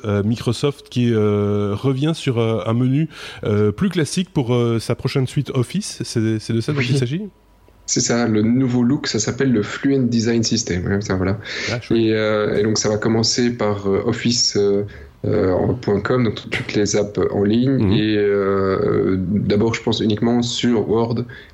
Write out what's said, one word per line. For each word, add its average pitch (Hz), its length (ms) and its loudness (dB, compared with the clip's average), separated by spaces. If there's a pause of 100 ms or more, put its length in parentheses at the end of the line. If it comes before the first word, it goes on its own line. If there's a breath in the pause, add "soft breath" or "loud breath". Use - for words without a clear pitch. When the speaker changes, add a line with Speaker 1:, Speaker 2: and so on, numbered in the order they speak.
Speaker 1:
Euh, 104 200 0
Microsoft 120 640 -2
qui, 120 260 0
euh, 104 600 0
revient 135 400 0
sur, 123 240 -2
euh, 113 280 0
un 113 80 0
menu, 131 340 2 (360 loud breath)
euh, 104 280 2
plus 185 160 0
classique 180 440 -2
pour, 127 220 0
euh, 117 260 2
sa 120 140 -2
prochaine 131 320 -2
suite - 280 -4
Office. 139 500 -4
C'est, 110 340 -2
c'est 107 140 -6
de 113 80 0
ça 131 120 -4
dont 143 60 -4
Speaker 2:
Oui. 123 120 -2
Speaker 1:
il 139 80 2
s'agit ? 135 240 -2 (640)
Speaker 2:
C'est - 140 -2
ça, 120 260 0
le 107 160 2
nouveau 123 400 2
look, 127 240 0
ça - 120 -2
s'appelle 127 340 0
le 107 100 2
Fluent 135 460 0
Design 117 340 2
System. 90 440 -2
Ouais, 98 140 0
ça, 101 140 -2
voilà. 95 240 0 (320 loud breath)
Speaker 1:
Ah, 120 100 -4
chouette. 113 200 0
Speaker 2:
Et, 110 140 2
euh, 107 440 0
et 104 40 2
donc, 107 160 0
ça - 100 -2
va 107 80 2
commencer 113 540 2
par, 104 380 -2
euh, 98 180 2
Office, - 520 0
euh, 101 240 2 (440 loud breath)
euh, 95 260 2
en 92 200 2
point 101 280 0
com, 127 240 0
donc 104 100 0
t-, - 160 -12
toutes - 240 -4
les 104 220 2
apps 101 220 -2 (120)
en 101 140 0
ligne. 123 340 2
Speaker 1:
Mhm. 104 140 4
Speaker 2:
Et, 107 240 2
euh, 98 1000 2
d'abord, 104 560 0
je - 80 -8
pense 110 180 0
uniquement 117 420 2
sur 120 460 0
Word, 117 360 0 (300 loud breath)